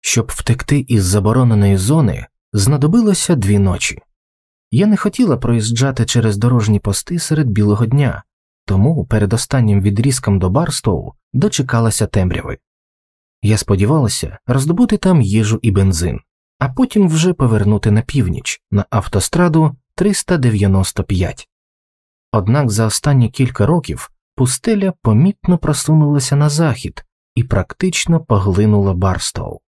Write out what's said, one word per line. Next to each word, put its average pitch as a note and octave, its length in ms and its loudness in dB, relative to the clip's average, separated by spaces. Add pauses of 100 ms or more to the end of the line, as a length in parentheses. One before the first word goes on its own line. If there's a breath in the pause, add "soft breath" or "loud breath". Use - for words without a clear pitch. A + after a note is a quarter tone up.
Щоб - 340 -4
втекти C3 520 -2
із G#2 160 2
забороненої G#2 720 2
зони, A2+ 500 0 (260)
знадобилося D#3 840 2
дві G2+ 240 2
ночі. F#2 420 -2 (720)
Я F3 140 2
не G#3+ 120 2
хотіла G3+ 400 0
проїжджати A#2 680 0
через A2 320 0
дорожні A2 420 2
пости E3 400 -4
серед D3+ 300 -2
білого G#2 360 2
дня, C3 380 0 (460)
тому A2+ 360 2
перед G#2 280 0
останнім A2 480 0
відрізком G#2 580 0
до F2+ 100 0
Барстоу A2+ 640 -2 (200)
дочекалася B2+ 760 0
темряви. - 500 -4 (840)
Я G#2+ 160 2
сподівалася G#2 800 0 (100)
роздобути E3+ 500 0
там F#3 240 2
їжу G#2+ 400 0
і A2+ 100 0
бензин, F2+ 480 0 (400)
а B2 100 -4
потім G#3 400 0
вже D#3+ 240 0
повернути G#2+ 580 0
на G#2+ 100 2
північ, - 600 -4 (100)
на G2+ 180 0
автостраду D#3+ 840 0 (200)
триста G3 420 -2
дев'яносто G2 680 0
п'ять. - 460 -4 (840)
Однак A#2 380 0
за A2 160 0
останні B2+ 440 0
кілька - 360 0
років D3+ 460 -4 (240)
пустеля F#3+ 680 -2
помітно D3 560 2
просунулася D3 800 0
на D3 140 2
захід D3 560 -4 (300)
і A#2+ 80 0
практично E3 760 -2
поглинула G2+ 720 0
Барстоу. - 680 -4 (140)